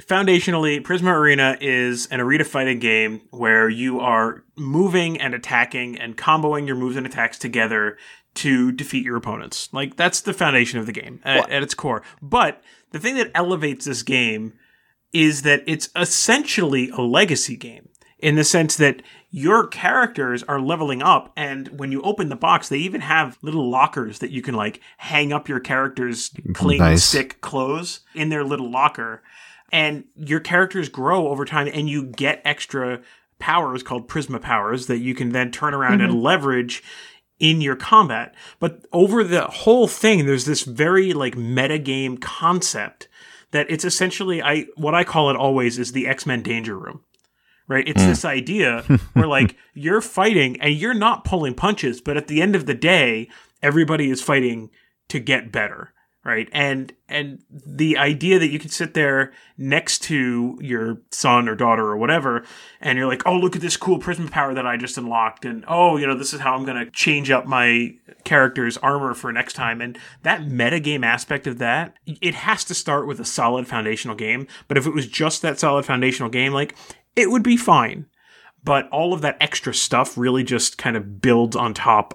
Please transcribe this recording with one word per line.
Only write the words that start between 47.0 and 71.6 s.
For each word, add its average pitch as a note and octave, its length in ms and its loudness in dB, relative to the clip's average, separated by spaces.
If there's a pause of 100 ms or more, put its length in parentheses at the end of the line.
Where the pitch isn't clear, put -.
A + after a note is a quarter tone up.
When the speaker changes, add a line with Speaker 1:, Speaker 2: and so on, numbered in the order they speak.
Speaker 1:
right? C3 200 2
It's F#3+ 160 4
Speaker 4:
Mm. F#3 40 8
Speaker 1:
this F3 180 2
idea C3+ 580 0
<laughs> - 300 4
where, C#3+ 140 4
like, C3+ 280 2 (180)
you're E3 280 0
fighting F#3 600 0
and D3 140 2
you're G3+ 180 -4
not A3+ 320 -2
pulling D3+ 300 -2
punches, C#3+ 440 -2
but D3 160 -6
at D3 120 -4
the D3+ 160 0
end G3+ 120 2
of D#3+ 120 -2
the C3+ 80 -2
day, A#2+ 520 2 (360)
everybody D3+ 480 2
is C3 100 -4
fighting A#2+ 480 -2 (400)
to D3+ 100 -4
get A#2 320 -2
better, G#2+ 420 -6 (300)
right? A#2 280 -4
And, C#3 420 -2 (160)
and C#3+ 300 -8 (100)
the C#3+ 480 -2
idea D3+ 420 2
that D#3+ 100 2
you D3 100 -4
can D3+ 100 -14
sit E3 240 -6
there C3+ 380 2 (260)
next C3+ 460 -2
to B2 580 -2
your A#2 400 -4 (100)
son B2 380 4
or G#2+ 60 -2
daughter A2+ 300 4
or G#2 120 -2
whatever, B2 460 0 (360)
and B2+ 180 0
you're C3 100 0
like, B2+ 180 -2
"Oh, F3+ 120 2
look F3+ 180 2
at E3+ 60 -6
this E3 160 -4
cool F#3 220 0
Prisma E3+ 320 -6
power C#3 220 0
that C3 140 -4
I A#2+ 100 0
just B2 200 -8
unlocked," A#2 480 -2
and, A#2 220 -10
"Oh, E3+ 300 4
you C#3+ 100 0
know, C3+ 100 0
this C#3 160 -6
is D3 80 -10
how C3 140 0
I'm C3 100 -4
gonna B2 240 -6
change C#3+ 420 0
up B2+ 140 4
my A#2+ 500 2 (280)
character's B2+ 540 2
armor C#3 360 0
for A#2+ 180 -8
next A#2+ 220 -4
time." A#2 280 -4
And A#2+ 160 -10 (260)
that E3+ 180 0
metagame C#3+ 640 0
aspect B2+ 420 -2
of B2 120 -6
that, B2+ 360 -2 (100)